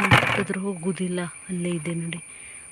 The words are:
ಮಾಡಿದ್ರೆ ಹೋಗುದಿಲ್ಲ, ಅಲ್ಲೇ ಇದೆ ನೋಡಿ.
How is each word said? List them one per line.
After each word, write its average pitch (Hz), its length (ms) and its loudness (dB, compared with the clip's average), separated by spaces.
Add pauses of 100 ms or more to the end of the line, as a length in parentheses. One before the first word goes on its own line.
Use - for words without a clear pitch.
(140)
ಮಾಡಿದ್ರೆ 190 540 4
ಹೋಗುದಿಲ್ಲ, 180 520 -2 (320)
ಅಲ್ಲೇ 175 280 0
ಇದೆ 160 140 -4 (100)
ನೋಡಿ. 165 180 -6 (500)